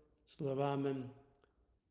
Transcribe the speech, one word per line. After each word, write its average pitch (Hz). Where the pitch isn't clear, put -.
словами: 139